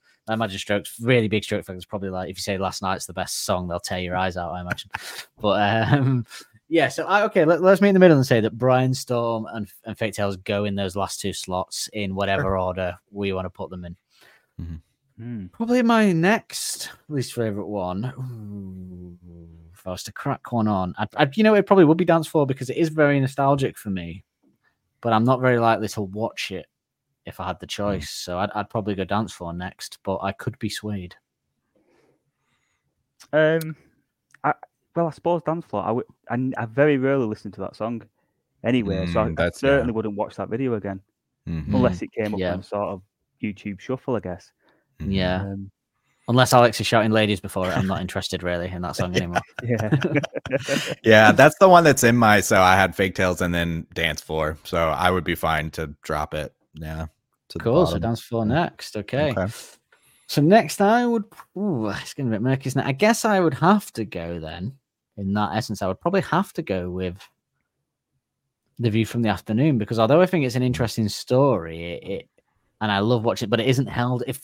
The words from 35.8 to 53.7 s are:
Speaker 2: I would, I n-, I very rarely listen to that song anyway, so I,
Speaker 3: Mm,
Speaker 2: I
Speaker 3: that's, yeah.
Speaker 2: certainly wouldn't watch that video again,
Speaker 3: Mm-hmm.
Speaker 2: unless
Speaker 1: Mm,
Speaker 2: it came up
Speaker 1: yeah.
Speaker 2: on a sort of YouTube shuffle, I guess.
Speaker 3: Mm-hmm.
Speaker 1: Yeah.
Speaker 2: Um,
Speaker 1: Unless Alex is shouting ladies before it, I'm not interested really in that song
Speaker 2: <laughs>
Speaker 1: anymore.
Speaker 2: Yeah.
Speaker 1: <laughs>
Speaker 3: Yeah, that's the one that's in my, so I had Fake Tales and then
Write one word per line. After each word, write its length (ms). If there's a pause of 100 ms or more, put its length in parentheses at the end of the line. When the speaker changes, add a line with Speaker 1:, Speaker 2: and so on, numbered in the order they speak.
Speaker 2:
I 80
would, 140 (240)
I 60
n-, 200
I 120
very 320
rarely 260
listen 280
to 80
that 140
song 280 (600)
anyway, 440
so 140
I, 40
Speaker 3:
Mm, 160
Speaker 2:
I 20
Speaker 3:
that's, 200
yeah. 60
Speaker 2:
certainly 220
wouldn't 240
watch 200
that 140
video 260
again, 260 (460)
Speaker 3:
Mm-hmm. 280
Speaker 2:
unless 240
Speaker 1:
Mm, 40
Speaker 2:
it 80
came 240
up 40
Speaker 1:
yeah. 140
Speaker 2:
on 60
a 40
sort 260
of 120 (400)
YouTube 380
shuffle, 360
I 40
guess. 320 (500)
Speaker 3:
Mm-hmm. 100
Speaker 1:
Yeah. 300
Speaker 2:
Um, 300 (560)
Speaker 1:
Unless 260
Alex 260
is 80
shouting 240
ladies 300
before 300
it, 40
I'm 120
not 140
interested 420
really 260
in 140
that 120
song 200
Speaker 2:
<laughs> 0
Speaker 1:
anymore. 260 (220)
Speaker 2:
Yeah. 320
Speaker 1:
<laughs> 1080
Speaker 3:
Yeah, 280
that's 280
the 80
one 160
that's 200
in 120
my, 260
so 200
I 140
had 200
Fake 200
Tales 260
and 120
then 420